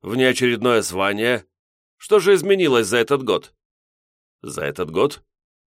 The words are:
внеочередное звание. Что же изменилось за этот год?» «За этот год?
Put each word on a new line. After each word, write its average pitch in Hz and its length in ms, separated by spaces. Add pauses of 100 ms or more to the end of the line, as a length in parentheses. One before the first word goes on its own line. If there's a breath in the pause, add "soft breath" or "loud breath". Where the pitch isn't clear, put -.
внеочередное 120 800
звание. 101 640 (540)
Что 208 200
же 190 140
изменилось 165 540
за 120 100
этот 139 260
год?» 101 300 (880)
«За - 220
этот 73 260
год? 131 320 (460)